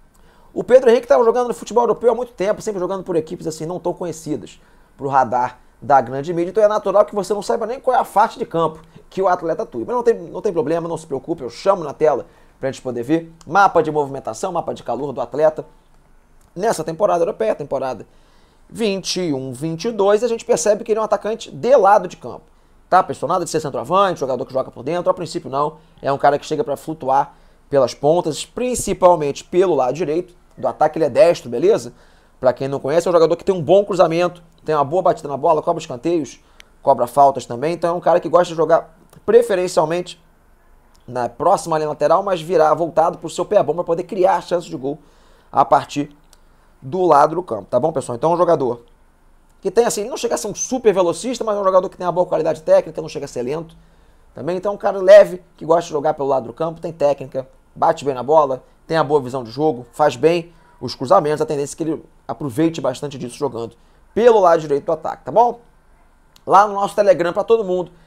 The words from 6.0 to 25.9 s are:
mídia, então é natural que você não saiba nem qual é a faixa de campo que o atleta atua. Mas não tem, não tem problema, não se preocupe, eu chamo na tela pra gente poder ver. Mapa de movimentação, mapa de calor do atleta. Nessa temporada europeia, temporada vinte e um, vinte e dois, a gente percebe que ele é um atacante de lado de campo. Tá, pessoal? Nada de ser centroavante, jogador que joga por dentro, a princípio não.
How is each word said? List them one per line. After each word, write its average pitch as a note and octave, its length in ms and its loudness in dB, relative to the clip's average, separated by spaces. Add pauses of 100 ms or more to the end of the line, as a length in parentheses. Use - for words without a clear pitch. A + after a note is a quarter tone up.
mídia, F3 200 -2
então G#3+ 120 2
é G#3 40 4
natural G#3 380 2
que G#3 100 -10
você G#3 180 -4
não G3+ 80 -2
saiba A3 240 -4
nem B3 140 -8
qual B3+ 160 0
é - 40 4
a - 40 0
faixa G#3+ 340 0
de - 80 -6
campo E3 360 -4 (280)
que - 100 -8
o F#3+ 80 0
atleta E3 360 -2
atua. - 240 -8
Mas A3+ 80 -4
não A#3+ 80 -2
tem, A#3 100 4
não F3 280 -8
tem - 120 -2
problema, E3 340 -2
não E3 80 -6
se D#3+ 120 -14
preocupe, C#3+ 340 -6
eu A#2+ 80 -8
chamo F#3+ 340 -2
na C#3+ 80 -8
tela D3 360 0 (320)
pra C3+ 100 -4
gente - 140 -10
poder A#2+ 180 -6
ver. E3 320 -2 (140)
Mapa F#3 340 4
de D#3 80 -4
movimentação, C#3 600 -6
mapa D3+ 240 -4
de - 80 -18
calor C3 280 -6
do A#2+ 80 -10
atleta. D3 460 0 (920)
Nessa F3+ 280 -2
temporada E3+ 400 0
europeia, G#3 320 -2
temporada C3 500 -6 (640)
vinte G3 520 -4
e E3 120 -2
um, C3 200 -6
vinte E3 320 -8
e A#3 60 -2
dois, G#3 320 2
a A#3+ 40 -2
gente A3+ 180 -4
percebe G#3+ 380 0
que A3+ 80 -6
ele G#3+ 80 2
é - 20 -2
um A3 40 -2
atacante G#3 440 -4
de A3+ 260 2
lado G3 320 6
de - 80 -12
campo. A2 280 -14 (440)
Tá, F3+ 140 6
pessoal? C#3+ 280 -6
Nada F3 160 0
de D#3 40 -10
ser D#3+ 100 -2
centroavante, D3+ 600 0
jogador C3 260 -4
que - 80 -16
joga B2+ 160 -4
por A#2 140 -16
dentro, E3+ 260 -2
a F3+ 40 0
princípio - 360 -8
não. D3 280 -4 (220)